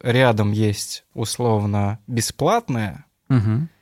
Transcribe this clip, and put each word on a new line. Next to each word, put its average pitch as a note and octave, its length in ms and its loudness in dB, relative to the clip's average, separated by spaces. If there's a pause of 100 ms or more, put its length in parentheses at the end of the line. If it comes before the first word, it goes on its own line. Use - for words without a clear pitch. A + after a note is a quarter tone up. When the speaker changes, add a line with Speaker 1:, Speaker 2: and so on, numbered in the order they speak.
Speaker 1:
рядом A#2 500 2
есть, G#2+ 520 -2 (100)
условно, G#2 920 0
бесплатная, B2 1000 -2 (240)
Speaker 2:
Мгм. A#2+ 400 2 (140)